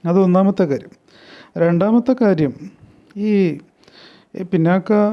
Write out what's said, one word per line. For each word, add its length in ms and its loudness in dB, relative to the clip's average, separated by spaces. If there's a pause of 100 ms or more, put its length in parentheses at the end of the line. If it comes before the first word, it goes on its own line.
(120)
അത് 160 4
ഒന്നാമത്തെ 440 2
കാര്യം. 220 -8 (680)
രണ്ടാമത്തെ 580 0
കാര്യം, 320 0 (640)
ഈ, 160 -2 (1040)
ഈ 20 -8 (120)
പിന്നാക്ക 400 0 (200)